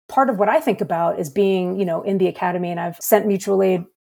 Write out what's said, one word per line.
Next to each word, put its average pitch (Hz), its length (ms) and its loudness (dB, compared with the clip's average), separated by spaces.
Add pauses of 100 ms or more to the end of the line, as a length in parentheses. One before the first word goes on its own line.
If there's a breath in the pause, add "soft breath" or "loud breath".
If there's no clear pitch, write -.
part 262 220 2
of 208 80 0
what 202 100 2
I 233 120 4
think 240 200 0
about 170 400 -2
is 160 80 -4
being, 190 500 0
you 196 60 0
know, 165 180 -2
in 190 160 0
the 185 100 2
academy, 175 420 -4
and 170 100 -6
I've 175 160 -8
sent 208 300 2
Mutual 196 360 0
Aid 185 220 0 (320)